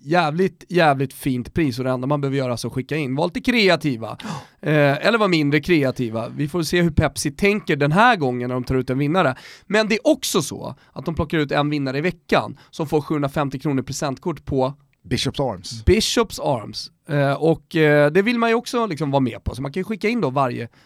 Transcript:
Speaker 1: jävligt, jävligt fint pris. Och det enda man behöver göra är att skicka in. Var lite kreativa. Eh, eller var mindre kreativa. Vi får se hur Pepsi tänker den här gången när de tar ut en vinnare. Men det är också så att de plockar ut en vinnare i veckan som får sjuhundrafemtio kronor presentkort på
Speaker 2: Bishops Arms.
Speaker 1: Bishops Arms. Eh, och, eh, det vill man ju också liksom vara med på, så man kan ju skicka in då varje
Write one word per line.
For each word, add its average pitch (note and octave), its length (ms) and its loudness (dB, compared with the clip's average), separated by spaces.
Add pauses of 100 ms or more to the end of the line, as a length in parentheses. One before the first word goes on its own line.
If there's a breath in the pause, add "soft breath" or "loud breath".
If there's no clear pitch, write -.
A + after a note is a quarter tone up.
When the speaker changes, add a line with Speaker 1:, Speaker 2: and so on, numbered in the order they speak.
Speaker 1:
jävligt, E3+ 680 0
jävligt D3 440 2
fint B2 420 -4
pris. C#3 240 0
Och B2+ 60 -4
det C3 60 0
enda B2+ 160 -2
man D3 140 0
behöver C#3 180 -2
göra C3 140 -2
är A#2 140 -6
att A2+ 60 -6
skicka C3+ 240 -6
in. C3+ 200 -4
Var D#3+ 100 0
lite F3+ 140 -6
kreativa. D#3 760 2 (440 loud breath)
Eh, D3 460 2
eller A3+ 120 4
var G#3 100 4
mindre D3+ 320 2
kreativa. B2+ 680 0
Vi C#3 200 -4
får F3 140 -4
se F3 200 2
hur E3+ 80 4
Pepsi D#3 400 0
tänker G3+ 460 0
den C#3+ 160 2
här A3+ 240 4
gången B2 320 -2
när B2+ 60 -4
de B2+ 100 -4
tar C3 100 -4
ut C3 160 -2
en C3 80 -2
vinnare. D3 380 2 (300 loud breath)
Men G#3+ 220 2
det A#3 60 2
är - 120 -2
också B3+ 360 0
så - 320 -10 (180 soft breath)
att - 120 -14
de E3 100 -6
plockar E3 240 -2
ut D3 140 -2
en D3 180 0
vinnare C#3 280 -2
i - 20 -2
veckan D3+ 580 -2 (120 soft breath)
som D#3+ 160 -6
får D3+ 140 0
sjuhundrafemtio C#3+ 580 -2
kronor C3+ 240 -2
presentkort C#3 640 -8
på C3+ 300 -2 (300)
Speaker 2:
Bishops - 360 -4
Arms. A2+ 440 -6
Speaker 1:
Bishops A3 560 2
Arms. B2+ 500 -6 (180)
Eh, C#3+ 240 2
och, D#3+ 440 -2
eh, D3 340 6
det F#3 120 4
vill A#3+ 160 0
man A#3 100 2
ju A3+ 60 2
också A#3 320 -2
liksom D#3 240 -4
vara C#3 100 2
med A2+ 240 -2
på, A2 100 -4
så B2+ 80 -8
man C#3 100 -6
kan F#3 80 -4
ju F#3 40 -4
skicka G#3 240 -4
in A#3 120 0
då C#3+ 100 0
varje B2 380 -2 (180 soft breath)